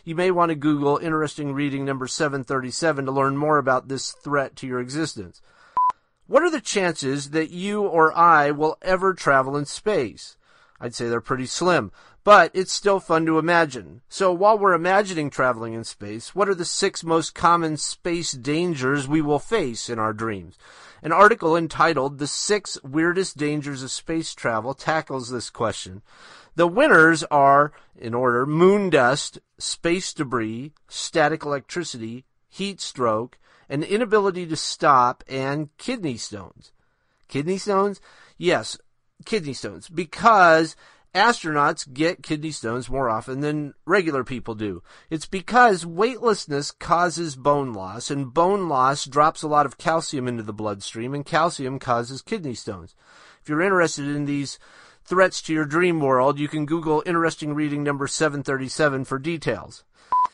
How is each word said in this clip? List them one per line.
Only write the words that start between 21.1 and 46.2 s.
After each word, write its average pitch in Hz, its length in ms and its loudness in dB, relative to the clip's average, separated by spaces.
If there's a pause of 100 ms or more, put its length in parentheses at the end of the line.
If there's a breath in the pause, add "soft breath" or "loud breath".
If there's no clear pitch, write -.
article 185 420 6
entitled, 156 640 0
"The 143 100 -4
Six - 560 -2
Weirdest 165 540 -2
Dangers 147 460 -4
of 131 60 -10
Space - 460 -8
Travel" 117 380 -4
tackles 143 560 -4
this 123 200 -8
question. 98 520 -6 (560 loud breath)
The 170 100 4
winners 170 640 6
are, 143 400 6 (240 soft breath)
in 113 180 -8
order, 123 320 2
moon 185 440 4
dust, 139 500 2 (180)
space - 560 -4
debris, 120 600 -6 (160)
static 151 560 -2
electricity, 131 800 -8 (240)
heat 196 320 -8
stroke, 117 580 -2 (300 soft breath)
an 143 120 -4
inability 196 640 0
to 156 100 -4
stop, 127 720 2
and 139 480 -4
kidney 185 400 -6
stones. - 560 -16 (560)
Kidney 151 280 -4
stones? 196 440 0 (360 soft breath)
Yes, 160 400 -2 (480)
kidney 156 280 -4
stones, 101 340 -12
because 170 880 4 (400 soft breath)
astronauts 160 760 0
get 156 300 -2
kidney 156 300 -6
stones 117 380 -8
more 127 200 -2
often 117 300 -4
than 147 340 -4 (120)
regular 160 400 0
people 117 280 -8
do. 104 300 -6 (260 soft breath)
It's 160 160 -8
because 190 600 2
weightlessness 180 840 -2